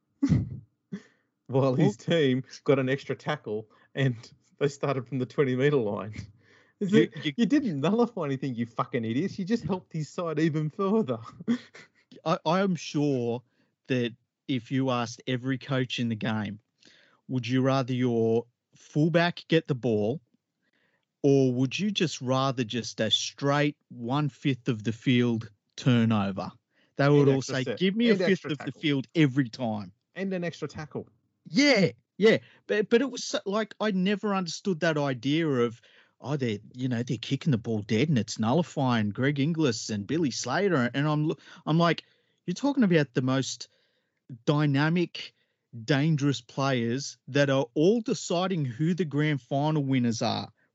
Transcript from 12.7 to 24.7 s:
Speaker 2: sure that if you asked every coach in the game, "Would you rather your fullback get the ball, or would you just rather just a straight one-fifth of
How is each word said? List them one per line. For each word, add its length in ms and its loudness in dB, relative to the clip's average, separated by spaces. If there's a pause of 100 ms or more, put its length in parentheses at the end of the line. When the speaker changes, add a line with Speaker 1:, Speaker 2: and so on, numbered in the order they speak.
Speaker 2:
sure 680 -2 (460)
that 240 0 (360)
if 240 -4
you 180 0
asked 360 -4
every 320 -2
coach 420 -4
in 80 -2
the 80 -2
game, 420 -4 (720)
"Would 180 -4
you 160 0
rather 300 0
your 540 0 (300)
fullback 720 0
get 200 2
the 60 2
ball, 460 0 (1040)
or 300 6
would 260 0
you 120 0
just 300 -2
rather 440 0
just 360 -6
a 100 0
straight 640 0 (120)
one-fifth 800 -2
of 160 -2